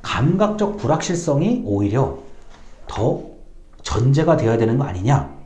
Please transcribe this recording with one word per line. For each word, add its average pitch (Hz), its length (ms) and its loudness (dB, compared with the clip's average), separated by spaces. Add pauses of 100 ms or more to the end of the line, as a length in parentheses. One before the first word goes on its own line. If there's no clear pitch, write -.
감각적 202 760 0
불확실성이 160 880 0
오히려 104 540 0 (680)
더 123 360 -2 (580)
전제가 143 560 2
되어야 113 200 2
되는 113 200 2
거 139 60 0
아니냐? 95 520 0 (100)